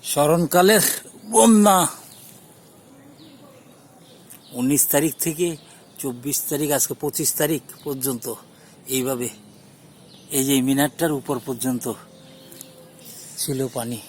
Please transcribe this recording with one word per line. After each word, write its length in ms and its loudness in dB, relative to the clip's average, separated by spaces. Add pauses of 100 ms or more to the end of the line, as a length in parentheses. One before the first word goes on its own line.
স্মরণকালের 800 2 (500)
বন্যা, 440 8 (2750)
উনিশ 240 2 (100)
তারিখ 200 2 (120)
থেকে 220 -2 (520)
চব্বিশ 400 -6 (100)
তারিখ, 200 -2 (100)
আজকে 240 -2
পঁচিশ 280 -4 (100)
তারিখ 220 0 (220)
পর্যন্ত 420 -6 (680)
এইভাবে 320 -4 (1080)
এই 120 0
যে 60 2 (140)
মিনারটার 440 0
উপর 240 -4 (100)
পর্যন্ত 380 -4 (1600)
ছিল 180 -4 (160)
পানি। 220 -8 (100)